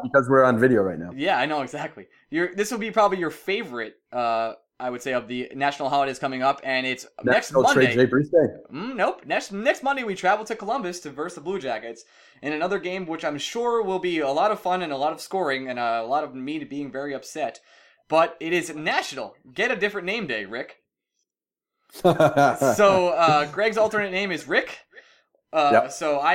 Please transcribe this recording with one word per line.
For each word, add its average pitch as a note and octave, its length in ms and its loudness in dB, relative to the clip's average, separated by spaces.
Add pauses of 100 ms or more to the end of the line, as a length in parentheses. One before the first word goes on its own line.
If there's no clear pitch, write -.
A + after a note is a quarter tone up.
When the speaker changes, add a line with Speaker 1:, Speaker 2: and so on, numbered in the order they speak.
Speaker 1:
because B2+ 280 4
we're C3+ 140 8
on B2 140 6
video A#2+ 240 6
right F2+ 160 -2
now. F2 160 -10
Speaker 2:
Yeah, D3+ 240 0
I B2+ 60 2
know, D3+ 160 -2
exactly. C#3 480 -10 (220)
Your, F3 240 -2
this G3+ 160 -2
will A#3+ 80 -4
be A3 120 -6
probably G3+ 280 4
your E3 120 -2
favorite, C#3+ 680 -6 (140)
uh, A2+ 440 -2 (260)
I B2+ 80 -6
would B2 140 -6
say, C3+ 100 -4
of A#2 160 -2
the B2 260 -6
national C#3 360 -2
holidays C#3 280 0
coming C3+ 240 -4
up, C3+ 220 2
and C3 220 0
it's B2+ 180 -4 (200)
next B2 280 2
Speaker 1:
National C3+ 120 4
Speaker 2:
Monday. F#3+ 280 6
Speaker 1:
Trade A#2 40 -2
Day B2+ 100 6
Bruce C3+ 240 0
Day. D#3 160 6 (260)
Speaker 2:
Mm, A3 240 -8
nope. G#3+ 300 -2
Next, F3+ 260 -4
next A#3 300 -2
Monday, C4+ 200 -2
we G#3 120 -6
travel G#3 320 0
to A3+ 100 -8
Columbus G#3 440 -6
to D3 100 -14
verse D3+ 240 -10
the D#3 80 -16
Blue F#3 160 -6
Jackets A#2 460 -8 (360)
in D3 140 -4
another F3+ 240 -2
game, F3+ 280 -6
which D#3+ 180 -8
I'm D3 140 -4
sure A#3 460 -2
will F#3 160 -2
be F3 200 -2
a C#3 100 0
lot E3+ 200 2
of G#3 80 -2
fun F#3 240 -2
and D#3+ 100 -6
a C3+ 40 -4
lot D3 160 -2
of D#3 80 -12
scoring C3+ 480 -4
and B2 100 -6
a A#2 240 0
lot C#3 220 -2
of C3 100 -12
me C#3+ 300 -8
being C#3 260 -8
very C#3 240 -8
upset. C3 460 -8 (480)
But E3 320 4
it E3 140 -4
is D#3+ 200 -2
National D3+ 640 -4 (160)
Get G#3 180 0
a - 60 -2
Different G3 300 -4
Name G#3 200 -4
Day, A2 200 -4
Rick. A#2 340 -10
Speaker 1:
<laughs> - 1200 -20
Speaker 2:
So, D#3+ 1080 4
uh, D#3 420 4
Greg's G#3 240 0
alternate G#3+ 340 0
name F#3+ 220 -2
is C#3+ 160 -6
Rick. - 300 -2 (760)
Uh, D3+ 200 4
Speaker 1:
Yep. C3 200 4
Speaker 2:
so D3+ 280 -2
I D#3+ 140 2